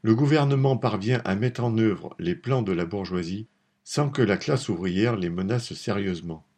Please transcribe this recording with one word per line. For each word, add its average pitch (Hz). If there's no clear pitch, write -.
le 110
gouvernement 139
parvient 110
à 95
mettre 120
en 113
œuvre 101
les 87
plans 123
de 95
la 85
bourgeoisie 92
sans 147
que -
la 101
classe -
ouvrière 95
les 87
menace 95
sérieusement. 87